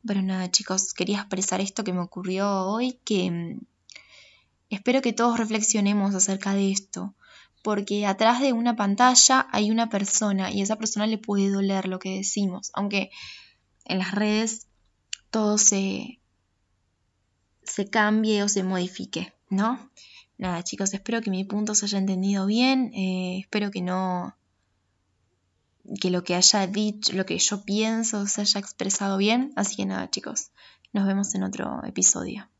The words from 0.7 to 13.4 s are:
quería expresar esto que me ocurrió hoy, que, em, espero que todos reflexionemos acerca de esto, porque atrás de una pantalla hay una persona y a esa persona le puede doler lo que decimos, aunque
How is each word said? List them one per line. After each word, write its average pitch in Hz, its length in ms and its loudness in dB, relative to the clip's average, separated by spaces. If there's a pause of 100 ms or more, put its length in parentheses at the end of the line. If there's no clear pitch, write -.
quería 196 240 0
expresar 190 420 -2
esto 196 240 -4
que 185 80 -2
me 180 80 0
ocurrió 190 640 -2
hoy, 240 400 -2
que, 185 220 2
em, 170 340 -4 (1080)
espero 247 320 0
que 240 100 0
todos 233 260 2
reflexionemos 208 760 2
acerca 190 400 0
de 196 180 2
esto, 196 420 -6 (480)
porque 208 440 0
atrás 226 340 4
de 269 140 2
una 233 200 2
pantalla 247 800 6
hay 208 180 2
una 226 200 2
persona 196 600 0
y 202 100 -2
a 196 40 2
esa 214 120 0
persona 214 300 -2
le 220 120 0
puede 202 320 2
doler 196 380 0
lo 185 100 -4
que 190 180 -6
decimos, 196 560 -2
aunque 202 380 -2 (720)